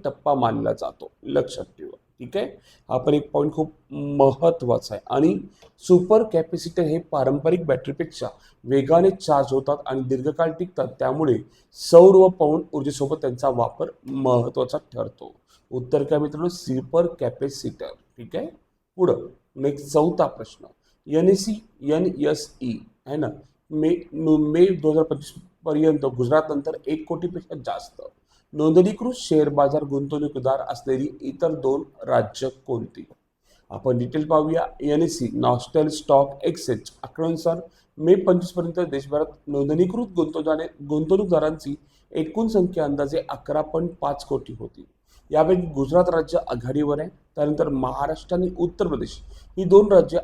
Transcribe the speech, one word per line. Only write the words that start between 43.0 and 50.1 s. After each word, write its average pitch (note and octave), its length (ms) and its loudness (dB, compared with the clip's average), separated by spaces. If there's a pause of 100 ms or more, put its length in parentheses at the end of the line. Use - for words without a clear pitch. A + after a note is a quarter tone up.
अकरा C#3+ 340 -4
पॉइंट E3 280 -4 (100)
पाच C#3+ 240 -6
कोटी C3+ 340 -6
होती. - 260 -16 (460)
यापैकी D#3+ 320 4
गुजरात D3+ 460 2
राज्य E3 300 0 (100)
आघाडीवर C#3+ 520 -2
आहे, E3 80 -8
त्यानंतर D3+ 600 -4
महाराष्ट्र C#3 680 -4
आणि F3+ 220 -2
उत्तर F3 280 -2
प्रदेश C#3 340 -6 (360)
ही F#3+ 80 -2
दोन G3 280 8
राज्ये E3 320 6